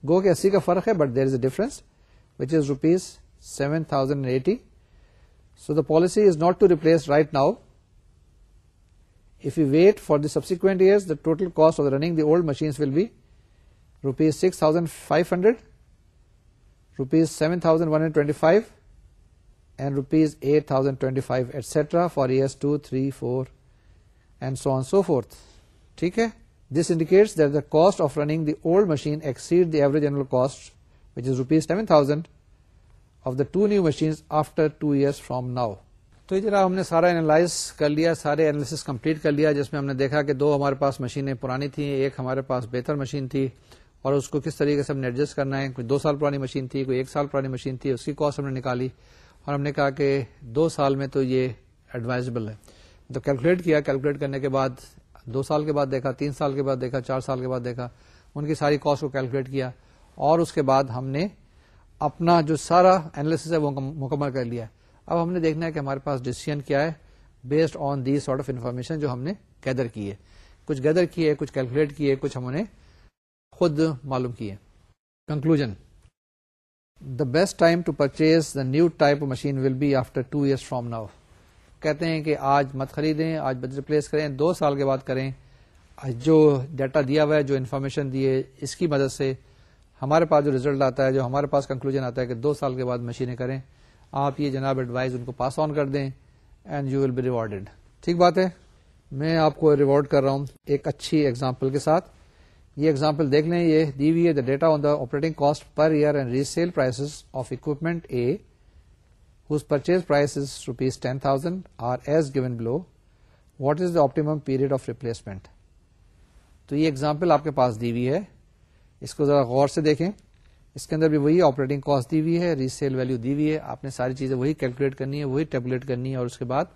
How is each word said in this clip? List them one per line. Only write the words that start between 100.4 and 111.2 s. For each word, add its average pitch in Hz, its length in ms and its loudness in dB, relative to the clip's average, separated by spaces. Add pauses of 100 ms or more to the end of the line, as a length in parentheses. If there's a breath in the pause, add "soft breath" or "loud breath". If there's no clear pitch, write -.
ایک 143 220 -2
اچھی - 300 -4
ایگزامپل 135 520 0
کے 139 100 -2
ساتھ۔ 156 300 0 (680 soft breath)
یہ 147 120 0
ایگزامپل 151 440 2
دیکھ 151 160 4
لیں، 175 160 0
یہ 160 220 4 (140)
دی 151 120 4
ہوئی 170 160 4
ہے، 165 60 4
the 135 140 0
data 151 280 2
on 147 100 -2
the 147 100 4
operating 147 500 -2
cost - 340 -2
per 156 220 4
year 147 140 2
and 135 180 -2
resale 143 360 -2 (100)
prices 131 300 -2 (260)
of 131 160 -6
equipment 156 480 -6 (120)
A 123 140 -2 (1200)
whose 151 120 -2 (120)
purchase 170 280 0 (100)
price 143 300 2
is 139 60 -4 (240)
rupees 127 380 -4
ten 131 80 -6 (100)